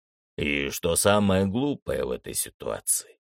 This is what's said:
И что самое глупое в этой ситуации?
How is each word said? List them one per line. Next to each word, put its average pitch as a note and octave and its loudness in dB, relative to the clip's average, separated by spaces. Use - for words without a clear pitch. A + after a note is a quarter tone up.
И C#2+ 0
что E2+ -2
самое G2+ 4
глупое G2 -2
в B1+ -4
этой - -8
ситуации? - -6